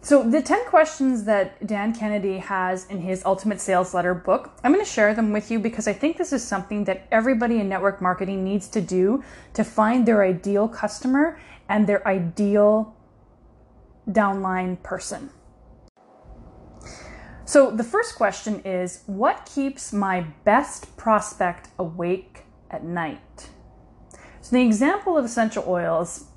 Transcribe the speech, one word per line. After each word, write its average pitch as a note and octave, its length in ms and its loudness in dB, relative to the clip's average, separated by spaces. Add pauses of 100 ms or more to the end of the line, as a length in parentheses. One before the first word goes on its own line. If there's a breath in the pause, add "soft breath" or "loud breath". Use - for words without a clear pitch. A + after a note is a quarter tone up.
so C#4 200 6
the A#3 200 2
ten G4+ 240 0
questions C4+ 580 2
that G3+ 420 0
Dan G#3+ 260 -2
Kennedy G#3 460 -2
has F#3 480 -4
in G3+ 140 -8
his F#3 240 -4
Ultimate F#3+ 360 0
Sales F#3 320 0
Letter F3+ 220 0
book, - 380 -2 (100)
I'm B3+ 80 2
gonna G4 140 4
share G#3+ 300 2
them G#3+ 180 0
with G#3 180 -4
you A3+ 80 0
because A3 300 -2
I G3+ 60 0
think D4 220 -2
this F4 160 -4
is B3+ 140 -4
something G3+ 380 -4
that F#3+ 260 -4
everybody A#3 480 2
in G3+ 100 -2
network G3 320 -2
marketing F#3+ 440 -2
needs G3 240 -2
to A3 120 -2
do F#3 440 0 (300 loud breath)
to A3 100 0
find A3 420 2
their A3 160 6
ideal G3+ 460 0
customer C4 720 -2 (280 loud breath)
and G#3+ 200 2
their G3+ 180 4
ideal G#3 880 4 (1120)
downline F#3 760 0
person. - 480 -10 (2250 loud breath)
So C4+ 260 6
the A3 140 -2
first A4 320 -2
question G3+ 480 -2
is, F3+ 420 -6
"What G#3 400 -2
keeps C4+ 460 -6
my F#3+ 340 -2 (180)
best - 520 0
prospect G3+ 840 -2
awake F3 680 -6 (260)
at - 140 -10
night?" E3 640 -8 (920 loud breath)
So - 140 -6
the B3+ 80 4
example D4+ 540 2
of C#4 80 2
essential A3 420 -2
oils E3+ 600 -2 (100)